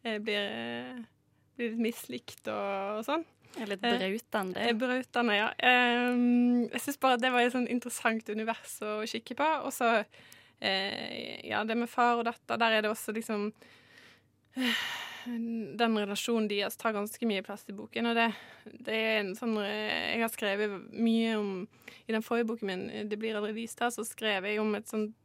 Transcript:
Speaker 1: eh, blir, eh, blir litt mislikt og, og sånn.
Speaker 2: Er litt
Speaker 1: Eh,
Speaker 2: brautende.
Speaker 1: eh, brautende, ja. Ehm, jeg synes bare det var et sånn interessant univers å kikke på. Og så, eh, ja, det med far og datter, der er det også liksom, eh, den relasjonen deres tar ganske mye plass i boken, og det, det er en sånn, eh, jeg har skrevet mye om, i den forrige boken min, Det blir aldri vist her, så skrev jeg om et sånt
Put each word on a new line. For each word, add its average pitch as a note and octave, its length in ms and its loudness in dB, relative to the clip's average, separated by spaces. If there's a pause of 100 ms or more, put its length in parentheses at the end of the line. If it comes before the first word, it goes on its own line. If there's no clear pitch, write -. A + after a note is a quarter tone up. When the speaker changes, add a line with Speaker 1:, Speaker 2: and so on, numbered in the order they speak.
Speaker 1:
eh, A3 160 -2
blir, G#3 240 0
eh, A#3 580 -6 (560)
blir A#3+ 140 -2
litt A3+ 100 -2
mislikt - 640 -4
og, G3+ 520 -2
og A3+ 60 -6
sånn. D#4+ 200 0 (300)
Speaker 2:
Er A3+ 140 -6
litt G3 140 -4
Speaker 1:
Eh, A#3+ 160 4
Speaker 2:
brautende. F#3+ 580 -2
Speaker 1:
eh, A#3 160 2
brautende, B3 640 2
ja. A3 120 4 (100)
Ehm, B3 1120 6
jeg B3 100 -4
synes - 180 -4
bare C4 220 6
det B3+ 100 2
var B3 100 4
et B3 120 4
sånn B3 160 2
interessant A3+ 600 0
univers A3 520 -6
å G#3+ 240 -4
kikke A#3 320 -6
på. D4+ 120 4 (160)
Og C#4 60 -4
så, A3+ 320 4 (560)
eh, - 760 -2 (100)
ja, G#3 160 0
det A3 140 0
med A#3+ 120 0
far A#3+ 280 4
og A#3 80 -2
datter, A#3 320 -4
der A3+ 140 4
er A3 100 4
det G#3+ 80 0
også A3 240 -4
liksom, G#3+ 400 -2 (1040)
eh, B3 180 2 (520)
den A3+ 720 0
relasjonen G#3 520 0
deres G3+ 260 -2
tar A3+ 180 -2
ganske G#3+ 320 -4
mye G3+ 200 0
plass G#3 240 -12
i G3+ 40 -10
boken, A3+ 360 -4
og A#3 80 2
det, A#3 100 4 (560)
det G#3+ 100 -4
er A3 280 2
en F#3+ 140 -4
sånn, A3+ 280 -2
eh, G#3+ 540 -2
jeg A#3 40 0
har A3+ 120 0
skrevet G3+ 580 -2
mye A3+ 480 2
om, G3+ 140 -2 (540)
i A3+ 40 -4
den A3 140 -2
forrige A#3 220 0
boken A3+ 200 -4
min, G#3 420 -6
Det G#3 100 -4
blir A3 160 -4
aldri G#3 180 -2
vist A3+ 260 -8
her, A#3+ 100 2
så A#3+ 160 -6
skrev G3+ 380 -2
jeg G#3+ 160 0
om G#3+ 160 2
et G#3 140 -6
sånt G#3+ 240 -2 (120)